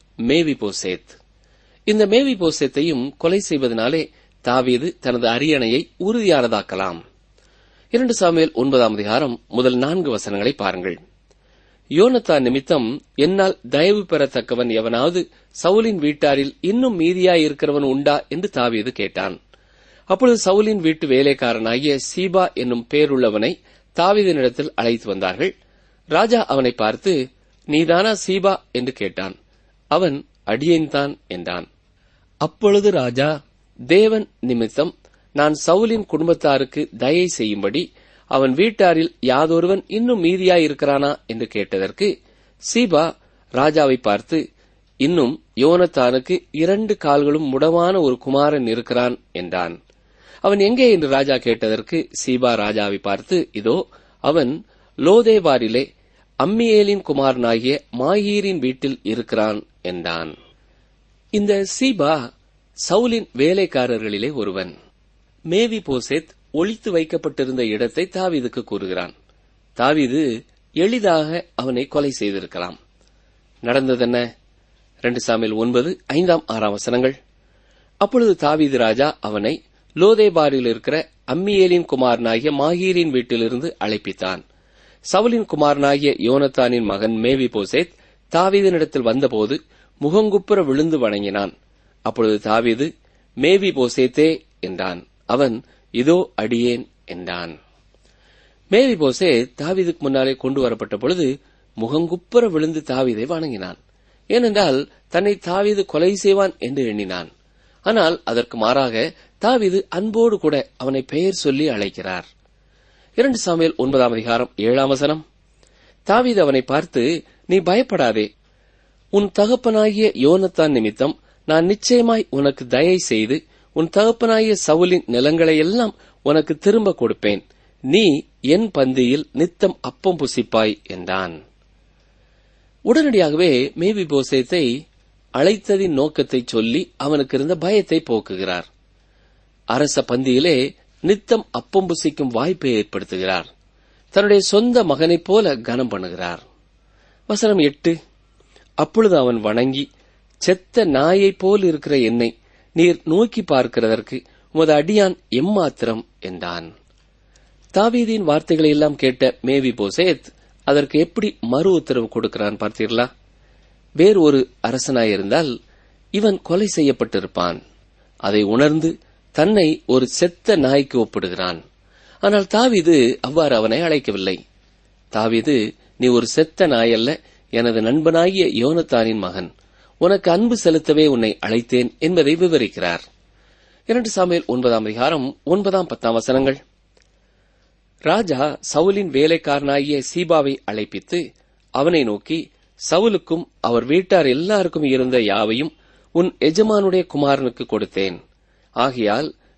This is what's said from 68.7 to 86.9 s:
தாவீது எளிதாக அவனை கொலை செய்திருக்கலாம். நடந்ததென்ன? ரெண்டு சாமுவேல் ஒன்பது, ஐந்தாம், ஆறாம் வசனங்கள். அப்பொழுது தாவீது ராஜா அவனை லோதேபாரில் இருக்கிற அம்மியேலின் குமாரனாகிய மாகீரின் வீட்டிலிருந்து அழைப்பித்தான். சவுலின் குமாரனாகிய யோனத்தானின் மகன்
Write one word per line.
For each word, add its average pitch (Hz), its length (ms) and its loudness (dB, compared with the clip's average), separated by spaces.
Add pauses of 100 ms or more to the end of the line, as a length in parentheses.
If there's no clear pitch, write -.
தாவீது 131 720 -2 (300)
எளிதாக 170 720 -2 (100)
அவனை 127 320 -4
கொலை 143 220 -2
செய்திருக்கலாம். 90 720 -8 (800)
நடந்ததென்ன? 120 760 0 (640)
ரெண்டு 120 180 -2
சாமுவேல் 113 320 -2
ஒன்பது, 123 540 -2
ஐந்தாம், 170 400 0
ஆறாம் 110 260 -4
வசனங்கள். 123 500 -2 (760)
அப்பொழுது 214 380 2
தாவீது 147 420 0
ராஜா 120 420 0
அவனை 104 440 -6 (320)
லோதேபாரில் 165 720 4
இருக்கிற 135 420 -4 (180)
அம்மியேலின் 180 580 2
குமாரனாகிய 120 640 0
மாகீரின் 170 580 0
வீட்டிலிருந்து 123 720 -4
அழைப்பித்தான். 95 640 -6 (680)
சவுலின் 226 320 2
குமாரனாகிய 143 640 2
யோனத்தானின் 123 720 0
மகன் 104 280 -2